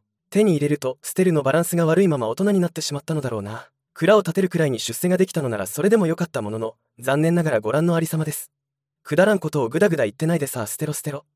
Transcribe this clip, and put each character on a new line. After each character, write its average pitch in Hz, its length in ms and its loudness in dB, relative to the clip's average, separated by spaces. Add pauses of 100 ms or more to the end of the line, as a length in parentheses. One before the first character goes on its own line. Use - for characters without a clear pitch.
(300)
手 208 140 2
に 202 80 4
入 147 80 2
れ 143 100 0
る 147 80 0
と 127 240 -4
捨 - 100 -10
て 185 120 0
る 180 80 4
の 151 100 2
バ 131 100 2
ラ 160 80 2
ン 170 60 0
ス 175 100 -4
が 170 80 2
悪 165 180 4
い 190 60 4
ま 151 80 2
ま 120 100 -2
大 113 100 -4
人 202 160 2
に 196 80 4
な 175 80 0
っ - 40 -8
て 160 80 -8
し - 140 -6
ま 139 60 -8
っ - 40 -18
た - 80 -6
の 151 80 -2
だ 131 80 -4
ろ 113 120 -4
う - 20 -8
な。 107 260 -12 (240)
蔵 190 240 4
を 202 60 4
建 170 100 -4
て 196 80 0
る 185 80 0
く - 80 -6
ら 160 80 2
い 143 60 0
に 117 80 -2
出 - 200 -8
世 180 120 0
が 180 80 2
で 185 80 4
き - 80 -16
た 160 80 -2
の 131 80 -2
な 107 80 -4
ら 95 80 -6
そ - 160 -6
れ 196 80 0
で 226 80 4
も 185 80 2
よ 165 100 0
か 175 80 -4
っ 165 60 -4
た 127 100 -6
も 104 100 -6
の 110 80 -6
の、 113 180 -6 (220)
残 135 220 0
念 165 140 2
な 175 80 2
が 156 80 0
ら 131 100 2
ご 107 100 -2
覧 151 140 2
の 175 100 2
あ 165 60 2
り 165 60 -2
さ 160 100 -6
ま 156 80 -2
で 151 80 -6
す。 - 180 -12 (540)
く - 100 -6
だ 180 120 6
ら 214 80 4
ん 190 60 -2
こ 156 100 -6
と 143 140 0
を 113 40 -2
ぐ 131 100 -4
だ 202 120 4
ぐ 160 80 0
だ 127 60 2
言 104 100 -2
っ - 20 -20
て - 80 -4
な 170 100 2
い 165 40 0
で 143 80 -2
さ 123 160 -6
あ、 104 40 -4
捨 - 120 -10
て 151 80 -4
ろ 151 80 -6
捨 - 80 -8
て 151 80 -8
ろ。 143 240 -12